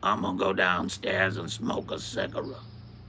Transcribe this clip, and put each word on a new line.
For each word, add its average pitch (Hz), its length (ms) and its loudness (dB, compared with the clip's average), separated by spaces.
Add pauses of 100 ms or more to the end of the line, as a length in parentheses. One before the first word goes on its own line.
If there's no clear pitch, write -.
I'm 101 180 4
gonna 92 160 0
go 95 160 4
downstairs 95 840 2
and 85 140 -4
smoke 101 400 -2
a 80 80 -4
cigarette. - 580 -4 (520)